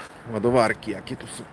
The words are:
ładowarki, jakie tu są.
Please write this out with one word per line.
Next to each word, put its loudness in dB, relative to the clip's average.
ładowarki, 4
jakie -6
tu -14
są. -12